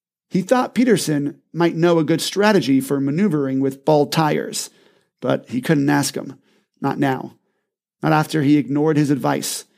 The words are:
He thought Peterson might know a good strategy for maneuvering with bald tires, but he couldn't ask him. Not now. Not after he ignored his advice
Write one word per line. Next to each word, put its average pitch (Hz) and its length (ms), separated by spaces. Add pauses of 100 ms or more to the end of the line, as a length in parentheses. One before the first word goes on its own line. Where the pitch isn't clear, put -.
(280)
He 180 140
thought 247 320
Peterson 156 640 (120)
might 165 240
know 170 220
a 160 60
good 135 160
strategy 175 600
for 139 200
maneuvering 139 600
with 135 240
bald 147 280
tires, - 580 (500)
but 135 280
he 123 120
couldn't 143 300
ask 143 260
him. - 220 (420)
Not 135 180
now. 135 380 (640)
Not 156 100
after 151 300
he 147 140
ignored 147 400
his 147 140
advice 143 540 (140)